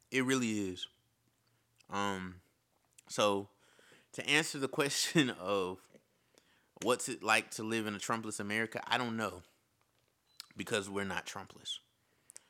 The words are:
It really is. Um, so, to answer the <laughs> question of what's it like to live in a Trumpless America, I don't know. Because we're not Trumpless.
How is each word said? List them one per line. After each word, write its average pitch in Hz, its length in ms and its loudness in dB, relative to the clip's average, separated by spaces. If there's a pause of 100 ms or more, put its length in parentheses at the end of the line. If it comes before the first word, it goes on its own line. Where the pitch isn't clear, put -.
(120)
It 131 140 2
really 113 460 2
is. - 160 -8 (1040)
Um, 95 460 -2 (720)
so, 104 420 2 (640)
to - 140 -6
answer 151 320 2
the 135 80 0
<laughs> - 0 -
question 139 640 2 (100)
of 95 400 0 (1040)
what's 120 260 2
it 90 140 -6
like 110 280 4
to - 120 -8
live 110 240 0
in 107 80 -2
a 98 40 -8
Trumpless 110 400 -4
America, 110 480 -4
I 117 100 4
don't 117 200 -2
know. 110 240 -4 (1160)
Because 101 320 -2
we're 101 160 -4
not 92 200 -4
Trumpless. - 540 -12 (720)